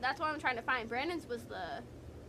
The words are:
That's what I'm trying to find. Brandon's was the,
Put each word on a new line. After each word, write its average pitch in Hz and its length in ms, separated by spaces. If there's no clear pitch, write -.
That's 269 180
what 311 80
I'm 311 100
trying 277 180
to 226 60
find. 240 280
Brandon's 302 360
was 233 180
the, 190 200